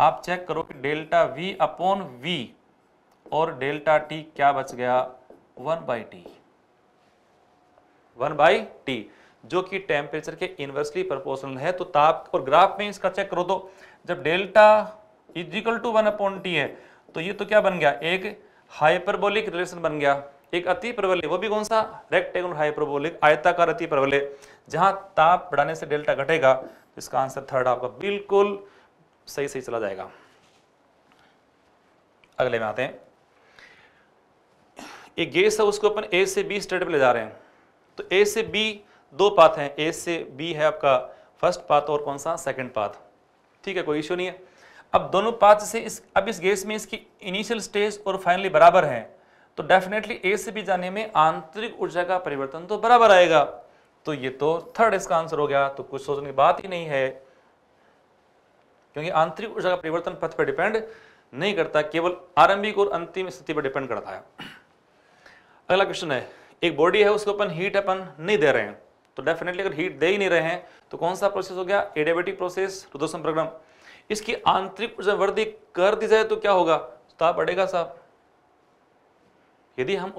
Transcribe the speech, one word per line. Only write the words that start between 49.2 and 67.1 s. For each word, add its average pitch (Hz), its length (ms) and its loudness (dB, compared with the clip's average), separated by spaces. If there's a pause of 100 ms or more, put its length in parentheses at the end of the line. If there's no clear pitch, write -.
तो - 60 -6
definitely 190 520 2 (100)
ए 196 120 2
से 208 140 -8
बी 202 120 -8
जाने 180 280 -2
में 214 260 -6
आंतरिक 175 640 0
ऊर्जा 175 240 -2
का 185 140 0
परिवर्तन 151 480 -6
तो 202 120 -4
बराबर 226 320 8
आएगा। 165 340 8 (600)
तो 156 100 -4
ये 131 160 -6
तो 147 500 -2
third 220 140 4
इसका 180 220 -2
answer 160 220 -2
हो 147 80 2
गया, 139 220 2
तो 131 140 -10
कुछ 135 220 -12
सोचने 143 220 -6
की 139 60 -10
बात 160 320 2
ही 190 40 -12
नहीं 175 180 -8
है, 135 220 0 (1800)
क्योंकि 151 180 -8
आंतरिक 160 460 -2
ऊर्जा 180 140 -2
का 180 60 0
परिवर्तन 170 360 -4 (100)
पथ 165 140 -6
पर 156 80 0
डिपेंड 175 380 -2 (520)
नहीं 185 200 -2
करता, 151 280 0
केवल 165 340 -2 (220)
आरंभिक 202 400 4
और 202 120 2
अंतिम 175 380 -6
स्थिति 165 240 -10
पर 151 100 -2
depend 135 260 -4
करता 98 220 -6
है। 92 140 -14 (1500)
अगला 190 140 4
question 165 280 -6
है, 117 180 -4 (320)
एक 165 140 0
body 185 260 4
है, 202 80 6